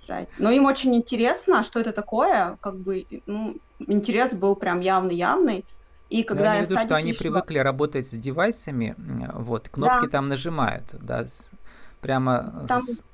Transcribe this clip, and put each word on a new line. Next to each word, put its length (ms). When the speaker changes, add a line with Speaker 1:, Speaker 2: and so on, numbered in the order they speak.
Speaker 1:
жать. 320
Но 140
им 140
очень 300
интересно, 680
что 160
это 120
такое, 720
как 180
бы, 260
ну, 300
интерес 540
был 220
прям 240
явный-явный. 840
И 220
Speaker 2:
Ну, 100
я 60
Speaker 1:
когда 20
Speaker 2:
имею 140
Speaker 1:
я 40
Speaker 2:
в 0
виду, 100
Speaker 1:
в 20
Speaker 2:
что 180
Speaker 1:
садике 0
Speaker 2:
они 160
Speaker 1:
ещё 20
Speaker 2:
привыкли 440
работать 480
с 40
девайсами, 880
м, 320
вот, 260
кнопки 380
Speaker 1:
Да. 20
Speaker 2:
там 200
нажимают, 720
да, 260
с, 240
прямо 680
Speaker 1:
Там 140
Speaker 2:
с, 200